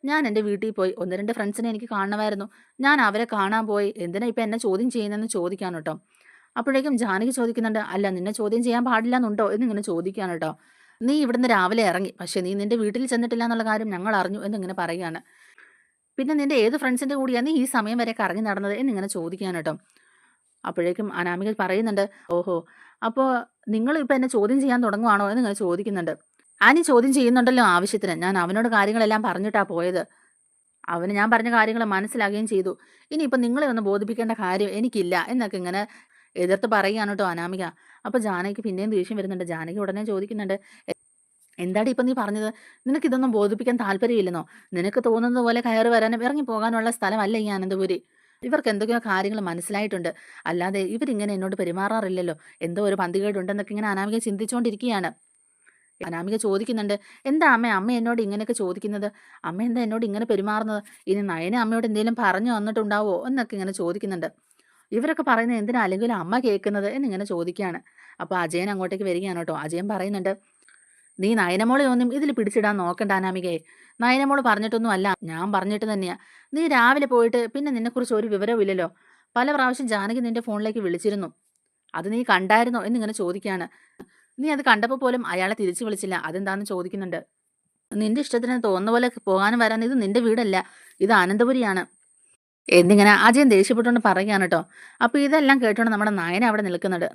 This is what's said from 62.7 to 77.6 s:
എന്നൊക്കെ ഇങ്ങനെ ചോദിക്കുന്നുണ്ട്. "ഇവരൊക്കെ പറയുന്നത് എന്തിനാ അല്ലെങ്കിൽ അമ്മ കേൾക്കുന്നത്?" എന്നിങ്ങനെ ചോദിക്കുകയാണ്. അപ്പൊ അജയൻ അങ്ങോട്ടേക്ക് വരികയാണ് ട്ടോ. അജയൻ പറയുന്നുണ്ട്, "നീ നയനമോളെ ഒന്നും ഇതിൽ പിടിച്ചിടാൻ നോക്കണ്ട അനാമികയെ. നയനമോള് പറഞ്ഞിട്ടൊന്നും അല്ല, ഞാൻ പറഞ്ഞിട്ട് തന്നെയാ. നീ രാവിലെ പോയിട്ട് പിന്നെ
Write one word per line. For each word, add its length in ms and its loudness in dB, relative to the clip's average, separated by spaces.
എന്നൊക്കെ 300 -4
ഇങ്ങനെ 180 -6
ചോദിക്കുന്നുണ്ട്. 540 -4
"ഇവരൊക്കെ 320 -2
പറയുന്നത് 360 2
എന്തിനാ 220 0
അല്ലെങ്കിൽ 320 0
അമ്മ 260 -2
കേൾക്കുന്നത്?" 500 0
എന്നിങ്ങനെ 360 -4
ചോദിക്കുകയാണ്. 540 -6
അപ്പൊ 160 -6
അജയൻ 340 -2
അങ്ങോട്ടേക്ക് 360 -4
വരികയാണ് 360 -4
ട്ടോ. 140 -6
അജയൻ 320 -6
പറയുന്നുണ്ട്, 440 -4
"നീ 140 0
നയനമോളെ 520 2
ഒന്നും 280 2
ഇതിൽ 180 0
പിടിച്ചിടാൻ 460 0
നോക്കണ്ട 340 -2
അനാമികയെ. 480 -2
നയനമോള് 420 2
പറഞ്ഞിട്ടൊന്നും 500 2
അല്ല, 160 0
ഞാൻ 280 -6
പറഞ്ഞിട്ട് 360 -2
തന്നെയാ. 280 -4
നീ 140 0
രാവിലെ 400 4
പോയിട്ട് 400 4
പിന്നെ 240 -4